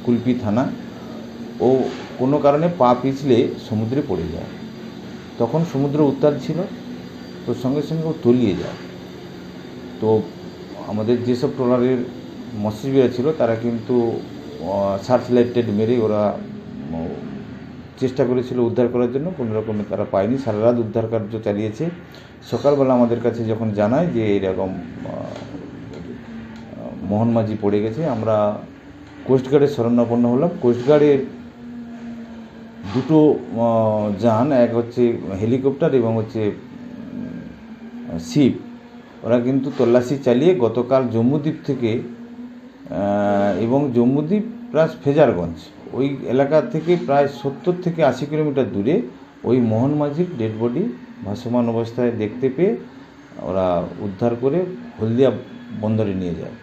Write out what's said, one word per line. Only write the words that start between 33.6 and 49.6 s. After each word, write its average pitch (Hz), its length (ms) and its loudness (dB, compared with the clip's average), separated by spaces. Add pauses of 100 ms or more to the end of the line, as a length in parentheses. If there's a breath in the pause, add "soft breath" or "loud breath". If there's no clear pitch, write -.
যান, 120 320 4
এক 120 240 4
হচ্ছে 120 420 2 (240)
হেলিকপ্টার 131 540 2
এবং 113 220 2
হচ্ছে, 110 340 -2
উম, - 1700 -12
শিপ, 131 340 4 (720)
ওরা 120 160 4
কিন্তু 135 380 0
তল্লাশি 123 400 4
চালিয়ে 135 380 4
গতকাল 123 540 2
জম্বুদ্বীপ 139 460 2 (100)
থেকে, 120 340 0
আহ, 101 1600 -2
এবং 131 340 2
জম্বুদ্বীপ 151 480 2 (280)
প্লাস 156 200 2 (100)
ফ্রেজারগঞ্জ 110 560 4 (360)
ওই 135 240 -2 (100)
এলাকা 139 340 4
থেকে 160 440 0
প্রায় 139 220 4
সত্তর 139 460 -2 (100)
থেকে 165 220 2
আশি 143 200 2
কিলোমিটার 139 480 0
দূরে 120 280 2 (420 loud breath)
ওই 123 160 4